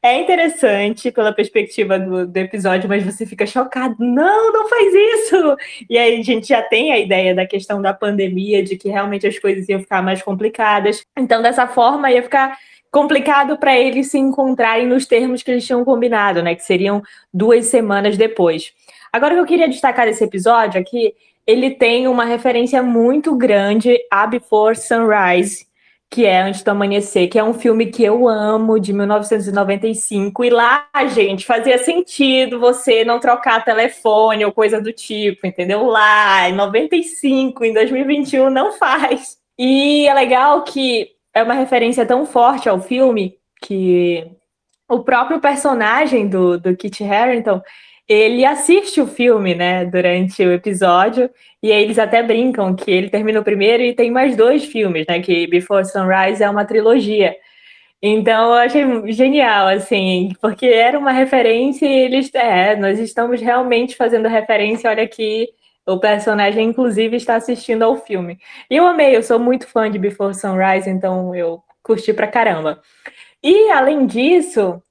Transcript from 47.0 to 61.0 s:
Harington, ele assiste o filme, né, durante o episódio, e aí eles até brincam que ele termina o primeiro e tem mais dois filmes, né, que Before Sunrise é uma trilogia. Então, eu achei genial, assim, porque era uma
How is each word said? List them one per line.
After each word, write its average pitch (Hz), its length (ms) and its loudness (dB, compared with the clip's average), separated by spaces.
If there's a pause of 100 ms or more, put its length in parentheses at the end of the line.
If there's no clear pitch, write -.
Harington, 220 580 0 (480)
ele 220 360 4
assiste 330 560 2
o 254 60 2
filme, 214 480 0
né, 180 320 -2
durante 180 580 0
o 180 80 4
episódio, 190 800 2 (320)
e 214 100 2
aí 208 100 4
eles 214 160 0
até 220 240 2
brincam 226 520 0
que 190 160 -6
ele 185 180 0
termina 214 320 -2
o 208 40 -8
primeiro 214 380 2
e 240 120 -2
tem 233 160 0
mais 254 260 0
dois 254 280 4
filmes, 180 440 -4
né, 175 120 -2
que 170 260 -2
Before 180 400 0
Sunrise 190 560 0
é 202 80 2
uma 208 140 -2
trilogia. 214 720 2 (680)
Então, 220 460 2
eu 233 60 4
achei 240 580 2
genial, 233 560 2
assim, 190 640 0 (100)
porque 214 240 -2
era 240 320 4
uma 277 140 0